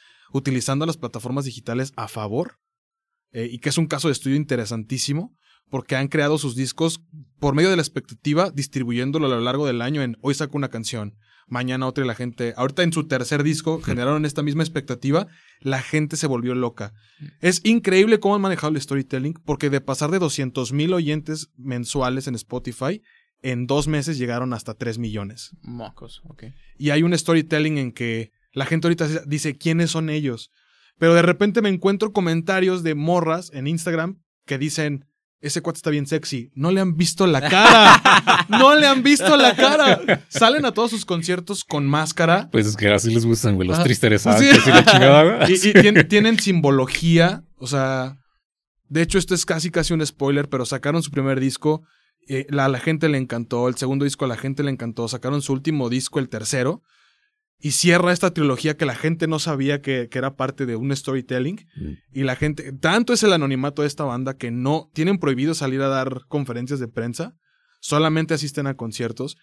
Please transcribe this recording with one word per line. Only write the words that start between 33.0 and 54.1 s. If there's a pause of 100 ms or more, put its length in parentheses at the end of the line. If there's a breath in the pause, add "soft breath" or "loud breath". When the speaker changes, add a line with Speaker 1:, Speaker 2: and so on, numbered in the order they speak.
Speaker 1:
en
Instagram (260)
que
dicen, (360)
"Ese
cuate
está
bien
sexy".
No
le
han
visto
la
cara.
Speaker 3:
<laughs>
Speaker 1:
No
le
han
visto
la
cara.
Salen
a
todos
sus
conciertos
con
máscara.
Speaker 2:
Pues
es
que
así
les
gustan,
güey,
los
Speaker 1:
Ajá.
Speaker 2:
tristes
Speaker 1:
Pues
sí. (200)
Speaker 2:
y
la
chingada,
güey.
Speaker 1:
Y, (140)
y
tien-,
tienen
simbología. (140)
O
sea, (720)
de
hecho,
esto
es
casi,
casi
un
spoiler,
pero
sacaron
su
primer
disco. (440)
Eh,
la,
la
gente
le
encantó.
El
segundo
disco